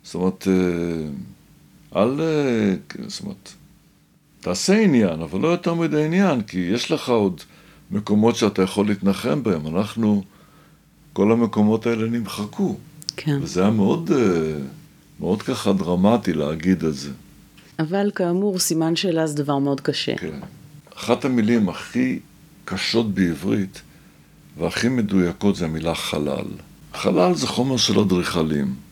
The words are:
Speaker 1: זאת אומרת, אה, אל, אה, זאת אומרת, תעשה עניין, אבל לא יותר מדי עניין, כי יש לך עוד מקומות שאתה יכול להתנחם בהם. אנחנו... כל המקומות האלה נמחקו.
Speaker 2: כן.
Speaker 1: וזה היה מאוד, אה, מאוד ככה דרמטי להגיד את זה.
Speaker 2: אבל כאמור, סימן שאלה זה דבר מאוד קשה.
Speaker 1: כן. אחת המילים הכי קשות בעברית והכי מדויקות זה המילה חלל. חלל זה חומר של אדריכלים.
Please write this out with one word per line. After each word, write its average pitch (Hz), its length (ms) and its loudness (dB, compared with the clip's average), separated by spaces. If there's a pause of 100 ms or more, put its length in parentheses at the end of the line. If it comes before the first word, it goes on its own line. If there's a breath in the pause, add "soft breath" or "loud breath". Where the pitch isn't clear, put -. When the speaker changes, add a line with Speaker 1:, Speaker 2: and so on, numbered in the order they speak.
Speaker 1:
זאת - 120 -16
אומרת, 92 320 -2
אה, 85 1500 -2
אל, 135 200 0
אה, 131 520 2 (340)
זאת - 140 -12
אומרת, - 280 -14 (920)
תעשה 131 380 2
עניין, 110 420 4
אבל 82 180 -6
לא 143 80 0
יותר 170 260 0
מדי 156 320 0
עניין, 165 360 2
כי 92 180 -6
יש 95 320 -2
לך 147 180 -2
עוד 101 320 2 (500 loud breath)
מקומות 107 440 2
שאתה 101 260 2
יכול 104 260 2
להתנחם 107 560 0
בהם. 80 240 0
אנחנו... 104 560 0 (920 soft breath)
כל 101 180 4
המקומות 110 540 2
האלה 113 240 0
נמחקו. 117 680 -4 (400)
Speaker 2:
כן. 143 240 -2
Speaker 1:
וזה - 200 -2
היה 101 80 6
מאוד, 101 420 2
אה, 143 80 2 (1000)
מאוד 95 220 -2
ככה 110 320 -2
דרמטי 92 600 2
להגיד 80 500 0
את 78 100 0
זה. 69 180 -10 (680)
Speaker 2:
אבל 196 360 0
כאמור, 185 440 0
סימן 165 360 0
שאלה 165 320 0
זה 147 80 -4
דבר 143 220 0
מאוד 139 240 0
קשה. - 360 -2
Speaker 1:
כן. 76 220 -8 (560)
אחת 117 300 -2
המילים 117 440 2
הכי 127 500 -4 (460)
קשות 113 480 -2
בעברית 95 680 -2 (760 soft breath)
והכי 82 320 -2
מדויקות 101 680 0
זה 85 100 -4
המילה 80 300 -4
חלל. 73 500 -4 (480)
חלל - 400 4
זה 131 140 -2
חומר 127 300 0
של 104 220 2
אדריכלים. 80 760 0 (160)